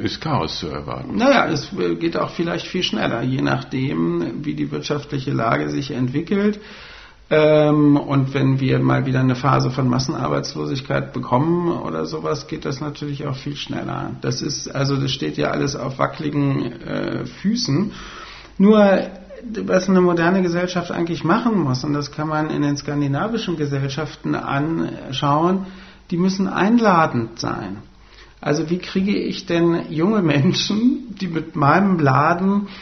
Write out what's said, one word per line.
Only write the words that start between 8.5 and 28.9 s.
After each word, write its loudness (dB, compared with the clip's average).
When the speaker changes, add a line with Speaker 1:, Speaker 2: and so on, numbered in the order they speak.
Speaker 2:
wir 2
mal 2
wieder 2
eine 4
Phase 2
von 0
Massenarbeitslosigkeit -2
bekommen 0
oder -4
sowas, -6
geht -8
das -4
natürlich -6
auch -4
viel -8
schneller. -6
Das -2
ist, -6
also 0
das 0
steht -4
ja 0
alles -2
auf -6
wackeligen, -2
äh, -6
Füßen. -2
Nur, 6
was 2
eine 6
moderne 4
Gesellschaft -2
eigentlich -4
machen 2
muss, 0
und -2
das -4
kann -6
man -2
in -2
den 0
skandinavischen -2
Gesellschaften -4
anschauen, 0
die 0
müssen 2
einladend 4
sein. -6
Also -2
wie 0
kriege 0